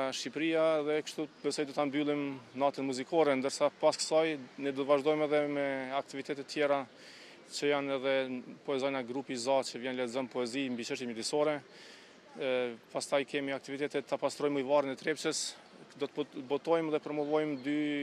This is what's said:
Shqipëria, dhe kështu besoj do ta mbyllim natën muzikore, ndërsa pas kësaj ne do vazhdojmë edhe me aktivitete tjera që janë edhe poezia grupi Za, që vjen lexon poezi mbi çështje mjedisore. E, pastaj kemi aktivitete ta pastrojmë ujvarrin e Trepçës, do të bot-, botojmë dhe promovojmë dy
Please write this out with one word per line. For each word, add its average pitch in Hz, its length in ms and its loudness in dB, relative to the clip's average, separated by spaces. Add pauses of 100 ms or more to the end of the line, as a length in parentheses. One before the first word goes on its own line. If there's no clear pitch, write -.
(140)
Shqipëria, 160 540 2 (180)
dhe 151 220 2
kështu 156 180 -6 (160)
besoj 147 240 0
do 139 80 -6
ta 147 160 2
mbyllim 143 480 0 (160)
natën 135 320 0
muzikore, 139 480 4
ndërsa 135 480 2
pas 156 160 6
kësaj 156 400 2 (240)
ne 139 160 -2
do 139 80 0
vazhdojmë 147 400 4
edhe 147 180 4 (140)
me 143 100 0 (300)
aktivitete 139 480 -6
tjera 143 380 2 (680)
që 143 240 2
janë 139 240 0
edhe 135 180 2 (500)
poezia 135 440 0
grupi 131 280 -6
Za, 131 280 2
që 120 160 -8
vjen 127 160 -4
lexon 127 320 -2
poezi 127 400 -2
mbi 120 160 -4
çështje 127 240 -6
mjedisore. 147 520 0 (760)
E, 127 380 0 (180)
pastaj 143 320 0
kemi 139 320 -4
aktivitete 139 480 -4
ta 139 160 -2
pastrojmë 143 400 0
ujvarrin 135 320 2
e 120 60 -8
Trepçës, 156 460 -2 (520)
do 139 80 -4
të - 80 -6
bot-, 147 220 -4 (140)
botojmë 160 440 2
dhe 147 80 2
promovojmë 147 540 0 (100)
dy 147 120 0 (260)